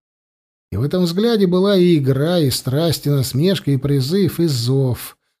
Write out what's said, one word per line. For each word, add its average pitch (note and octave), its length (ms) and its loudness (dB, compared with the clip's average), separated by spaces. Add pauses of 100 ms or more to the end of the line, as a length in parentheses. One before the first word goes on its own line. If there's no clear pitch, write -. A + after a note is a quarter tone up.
(720)
И F#2+ 60 -8
в G#2+ 60 -2
этом F3+ 220 0
взгляде G3+ 420 0
была F#3 300 2
и F3+ 200 4
игра, C#3 420 0
и C#3+ 120 2
страсть, C#3+ 560 -2
и C#3+ 40 0
насмешка, C#3+ 600 0
и C#3 60 2
призыв, C#3+ 640 -2
и E3+ 80 2
зов, C3 720 -2 (240)